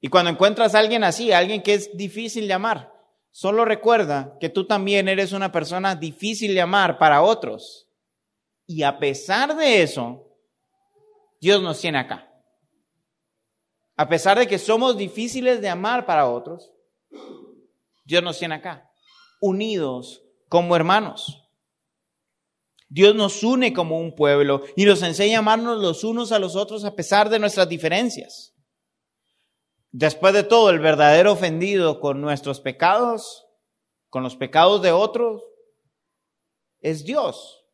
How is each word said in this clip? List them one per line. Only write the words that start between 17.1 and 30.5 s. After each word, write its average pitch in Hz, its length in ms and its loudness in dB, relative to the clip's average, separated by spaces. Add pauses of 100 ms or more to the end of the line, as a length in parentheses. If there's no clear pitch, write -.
Dios 170 180 -2
nos 165 160 -10
tiene 165 160 -8
acá, 156 340 -16 (520)
unidos 185 840 -4 (240)
como 175 280 2
hermanos. 180 680 -2 (1400)
Dios 196 260 6
nos 208 300 -2
une 254 300 0
como 165 260 -4
un 165 160 -10
pueblo 143 480 2 (140)
y 196 80 4
nos 185 180 6
enseña 196 340 0
a - 20 2
amarnos 220 420 0
los 180 240 -4
unos 226 260 -4
a 220 80 2
los 180 160 -4
otros 202 300 -6
a 202 100 -8
pesar 202 340 2
de 220 100 2
nuestras 196 280 0
diferencias. 170 880 -6 (1400)
Después 156 420 2
de 202 100 4
todo, 220 260 6